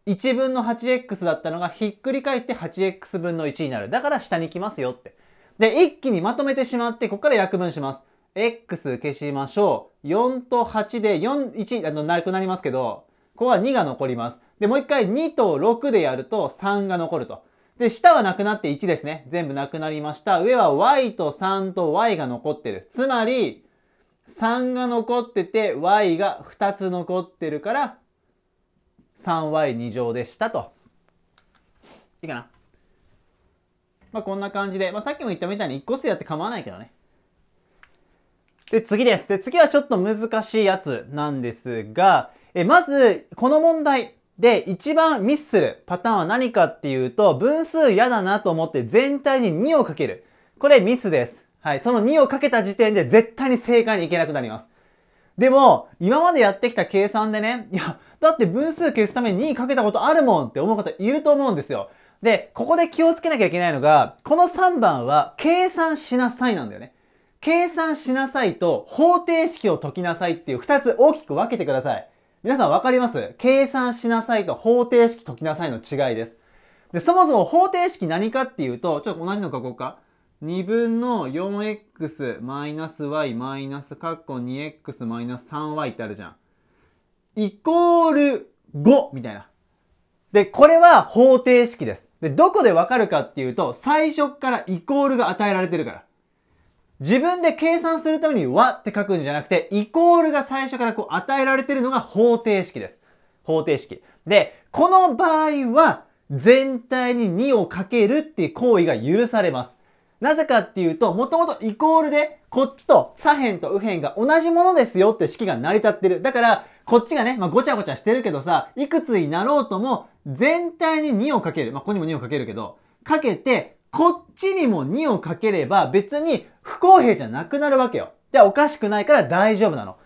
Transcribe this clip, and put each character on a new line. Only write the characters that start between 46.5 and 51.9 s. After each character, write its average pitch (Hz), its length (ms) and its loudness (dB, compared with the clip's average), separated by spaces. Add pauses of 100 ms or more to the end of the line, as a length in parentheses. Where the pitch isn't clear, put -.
か 190 140 4
っ - 120 -8
て 151 100 -8
い 131 180 -2
う 123 40 -6
と、 185 240 4
分 285 300 0
数 311 280 2
嫌 214 160 4
だ 226 140 0
な 190 160 0
と 190 140 -2
思 160 140 -2
っ 156 40 -8
て 131 140 -2
全 254 340 0
体 269 220 0
に 226 100 0
二 220 240 0
を 285 80 4
か 160 140 -6
け 151 100 -2
る。 98 180 -10 (360)
こ 277 80 2
れ 285 100 8
ミ 220 180 2
ス 220 140 -4
で 131 160 0
す。 - 80 -16 (240)
は 151 160 -4
い。 139 80 -6
そ 233 80 -2